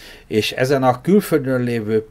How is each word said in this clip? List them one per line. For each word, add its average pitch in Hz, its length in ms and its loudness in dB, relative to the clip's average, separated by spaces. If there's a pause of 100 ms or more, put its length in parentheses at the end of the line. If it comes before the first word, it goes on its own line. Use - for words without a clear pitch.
(280)
És - 240 -2
ezen 131 320 0
a 123 180 2
külföldön 147 600 0
lévő 110 500 -2